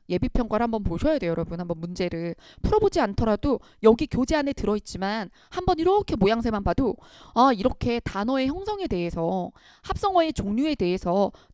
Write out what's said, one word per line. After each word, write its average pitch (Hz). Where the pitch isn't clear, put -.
예비평가를 220
한번 226
보셔야 277
돼요, 180
여러분. 165
한번 170
문제를 170
풀어보지 427
않더라도 220
여기 226
교재 262
안에 277
들어있지만 202
한번 359
이렇게 359
모양새만 214
봐도 190
아, 262
이렇게 233
단어의 262
형성에 392
대해서, 175
합성어의 359
종류에 226
대해서 185